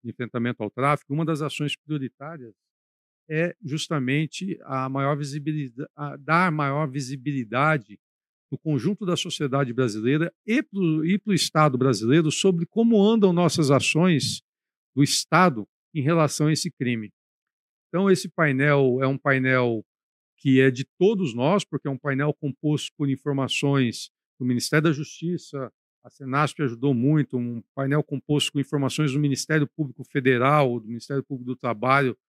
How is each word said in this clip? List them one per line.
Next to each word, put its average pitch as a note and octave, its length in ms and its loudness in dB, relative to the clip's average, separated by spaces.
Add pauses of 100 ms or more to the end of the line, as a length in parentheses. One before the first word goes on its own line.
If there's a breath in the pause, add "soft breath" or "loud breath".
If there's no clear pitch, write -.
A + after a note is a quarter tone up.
de A#2 80 -10
enfrentamento A#2 520 -6
ao G#2 80 -6
tráfico. C#3+ 420 -2
Uma D#3+ 120 -2
das D#3 180 -2
ações D3 340 -6
prioritárias C#3 760 -10 (760)
é D#3+ 260 -2 (100)
justamente D3 1000 -4
a C3 260 -6
maior C#3 280 -2
visibilida-, C#3+ 800 -6
a C#3+ 200 -10
dar D#3+ 340 0
maior D3 380 -2
visibilidade C3+ 1080 -4 (520)
do C#3 80 -8
conjunto D#3 480 -2
da F3 100 0
sociedade C#3 560 -4
brasileira B2+ 600 0 (140)
e B3 160 0
pro, D#3+ 440 -2
e F#3+ 120 2
pro G#3+ 140 -2
Estado D3+ 460 2
brasileiro C3 520 2
sobre F3 360 0
como A3+ 360 4
andam G#3 300 4
nossas E3+ 380 2
ações D3+ 720 2 (520)
do C3+ 80 2
Estado D3 640 2 (280)
em D3 80 -4
relação D3+ 460 2
a D#3+ 40 2
esse D3 180 -4
crime. A#2 400 -6 (800)
Então, G3 220 0
esse F3+ 180 2
painel C#3 720 2
é C3+ 60 0
um C#3 100 0
painel C3 680 2 (520)
que C3 240 4
é C3 100 6
de B2 140 -8 (140)
todos F3+ 360 2
nós, D3 300 0
porque - 240 -8
é - 20 -4
um C3 60 -6
painel C#3+ 380 -2
composto D3+ 600 -4
por C#3+ 120 -2
informações C3+ 1000 -2 (280)
do C3 60 -6
Ministério B2+ 400 0
da E3 80 2
Justiça, D3 800 -8 (320)
a A#2+ 60 -20
senasp C#3 500 -4
ajudou C3 320 0
muito, C3 460 2
um A#2+ 240 -6 (120)
painel C#3 280 -2
composto D3 500 -4
com C#3+ 80 -2
informações C#3 520 -2
do C#3+ 80 0
Ministério D3 480 0
Público C#3 360 -8
Federal, B2+ 760 2
do G#2+ 80 -16
Ministério B2+ 340 -8
Público B2+ 300 -10
do A#2 40 -8
Trabalho B2 600 0 (120)